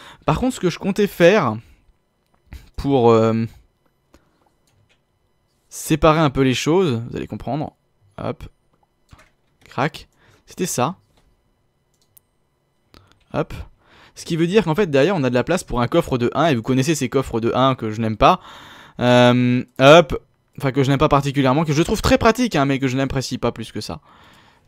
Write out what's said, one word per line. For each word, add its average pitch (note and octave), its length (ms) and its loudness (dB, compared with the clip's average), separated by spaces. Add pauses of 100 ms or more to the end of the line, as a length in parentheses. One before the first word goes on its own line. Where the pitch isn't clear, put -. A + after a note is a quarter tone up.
(260)
Par D3+ 120 -2
contre B3+ 160 -4
ce - 60 -16
que F3+ 100 -2
je - 80 -8
comptais G3 300 -2
faire E3+ 480 2 (1200)
pour, B2+ 340 2
euh, A2+ 360 2 (2250)
séparer D#3 520 0
un D3 100 2
peu C3+ 120 -2
les C3 120 2
choses, D3+ 560 0
vous - 60 -12
allez C2 100 -8
comprendre. A#2+ 480 -10 (440)
Hop. A2+ 260 -10 (1200)
Crac. - 440 -6 (380)
C'était - 200 -8
ça. C#3+ 280 -4 (2500)
Hop. - 200 -6 (600)
Ce - 100 -18
qui E3 120 -6
veut E3 100 0
dire G3 180 2
qu'en D#3 100 -2
fait, F#3 160 -2
derrière, C#3+ 260 2
on C#3 80 -2
a B2 60 0
de B2 40 -2
la B2 100 0
place - 200 -4
pour A#2+ 160 -4
un A#2 80 0
coffre E3 300 0
de A#2 160 0
un, C#3+ 120 0
et D3+ 80 2
vous A2+ 80 -2
connaissez C3 320 0
ces C#3 140 -4
coffres B2+ 320 -4
de A#2 140 0
un C3 200 2
que A2 160 -8
je G#2+ 100 -8
n'aime A2 160 -4
pas. E3 240 2 (600)
Euh, B2 640 4 (160)
hop. D#3 420 6 (340)
Enfin, C#3 140 -6
que C3 140 0
je B2+ 40 -2
n'aime C#3 100 2
pas D3+ 100 2
particulièrement, C#3 560 0
que D3+ 80 -4
je D3+ 100 0
trouve G#3 180 -4
très - 160 2
pratique, A3+ 380 0
hein, D3 100 0
mais C#3 140 -2
que C3+ 80 -2
je B2 100 -4
n'apprécie C3+ 420 -4
pas A#2+ 120 -2
plus A2+ 220 -10
que G#2+ 80 -10
ça. - 200 -12 (680)